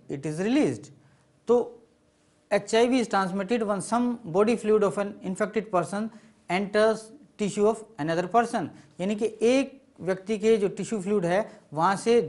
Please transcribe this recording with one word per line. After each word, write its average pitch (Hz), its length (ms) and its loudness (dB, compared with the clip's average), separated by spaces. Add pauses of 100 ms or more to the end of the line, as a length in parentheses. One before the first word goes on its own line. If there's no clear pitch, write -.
(100)
it 147 160 -8
is 156 140 -6
released। 214 500 0 (580)
तो 240 80 6 (920)
एचआईवी 226 520 2
is - 60 -4
transmitted 196 580 -2
when 202 160 -2
some 240 440 -2
body 208 300 2
fluid 214 280 2
of 196 140 0
an 202 240 -4
infected 202 480 -4
person 202 400 -2 (400)
enters 214 600 0 (280)
tissue 208 280 0
of 220 180 0 (140)
another 165 300 -2
person, 226 400 0 (320)
यानी 196 160 -2
कि 214 260 -4
एक 262 380 2 (200)
व्यक्ति 190 380 -4
के 220 180 4
जो 196 120 0
टिश्यू 202 340 -6
फ्लूइड 202 240 0
है 185 140 2 (320)
वहाँ 175 240 2
से 233 320 2